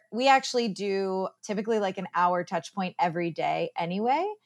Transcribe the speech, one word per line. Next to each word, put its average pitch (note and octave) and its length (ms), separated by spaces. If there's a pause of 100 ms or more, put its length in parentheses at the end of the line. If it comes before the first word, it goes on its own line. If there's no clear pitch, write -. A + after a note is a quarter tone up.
(120)
we B3 160
actually B3+ 400
do F#3+ 600 (140)
typically, G#3+ 380
like, F#3+ 180
an F#3 160
hour F3+ 300
touch E3+ 300
point F#3+ 260
every E3+ 320
day D#3+ 440
anyway. A#3 560 (140)